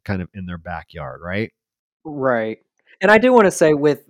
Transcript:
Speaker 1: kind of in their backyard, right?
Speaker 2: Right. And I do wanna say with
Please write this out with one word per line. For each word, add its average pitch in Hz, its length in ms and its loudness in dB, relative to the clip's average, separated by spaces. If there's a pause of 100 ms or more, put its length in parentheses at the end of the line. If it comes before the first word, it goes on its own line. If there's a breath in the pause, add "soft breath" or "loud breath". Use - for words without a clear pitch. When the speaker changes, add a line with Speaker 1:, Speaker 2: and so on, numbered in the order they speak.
Speaker 1:
kind 95 180 -6
of 82 120 -14
in 92 120 -16
their 90 120 -12
backyard, 78 600 -16
right? 95 320 -8 (520)
Speaker 2:
Right. 127 540 -4 (420 soft breath)
And 202 120 4
I 220 60 8
do 254 140 2
wanna 202 200 4
say 156 220 2
with 143 360 0